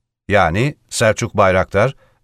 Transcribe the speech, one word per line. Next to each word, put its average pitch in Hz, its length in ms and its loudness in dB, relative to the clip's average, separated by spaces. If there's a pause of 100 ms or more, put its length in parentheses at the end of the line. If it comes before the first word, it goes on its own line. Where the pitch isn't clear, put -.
(300)
Yani 101 460 0 (140)
Selçuk 110 480 -2
Bayraktar, 98 580 0 (280)